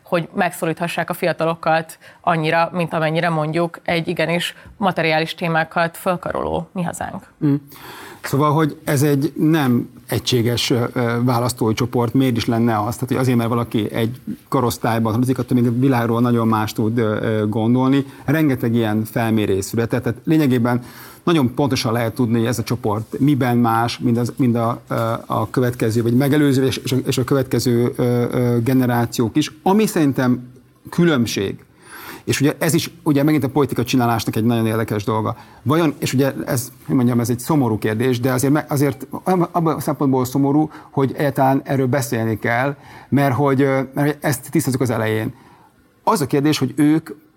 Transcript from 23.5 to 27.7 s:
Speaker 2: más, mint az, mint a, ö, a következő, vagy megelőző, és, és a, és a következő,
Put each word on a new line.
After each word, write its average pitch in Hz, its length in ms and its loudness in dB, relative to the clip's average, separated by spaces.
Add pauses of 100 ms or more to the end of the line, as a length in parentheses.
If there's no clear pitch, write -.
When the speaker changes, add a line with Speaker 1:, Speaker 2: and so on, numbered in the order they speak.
Speaker 2:
más, 120 420 0
mint 120 180 0
az, 120 200 -2
mint 120 180 2
a, 120 320 -2
ö, 143 80 -4 (300)
a 113 240 -2
következő, 120 520 0
vagy 117 140 2
megelőző, 139 500 4
és, 123 120 -2
és - 140 -8
a, 131 40 2 (100)
és 131 120 -2
a 131 60 0
következő, 120 720 0